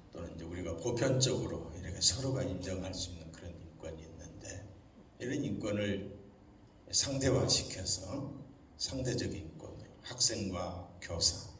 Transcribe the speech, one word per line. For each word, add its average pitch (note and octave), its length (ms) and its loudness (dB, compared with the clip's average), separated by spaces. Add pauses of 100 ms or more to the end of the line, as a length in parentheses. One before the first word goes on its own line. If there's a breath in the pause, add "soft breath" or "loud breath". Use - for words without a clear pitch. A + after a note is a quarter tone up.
(120)
또는 - 240 -8
이제 E2 80 -8
우리가 F2 320 -4
보편적으로 - 1040 4
이렇게 - 220 -6
서로가 C3 420 4
인정할 F#2 500 -2
수 - 180 -4
있는 E2 200 -12
그런 F2 260 -10
인권이 D#2+ 440 -12
있는데 - 680 -12 (520)
이런 A#2+ 220 0
인권을 G2+ 720 0 (760)
상대화시켜서 - 1400 4 (440)
상대적 - 560 0
인권으로 - 460 -10 (220)
학생과 F2+ 880 0 (120)
교사 E2 360 2 (220)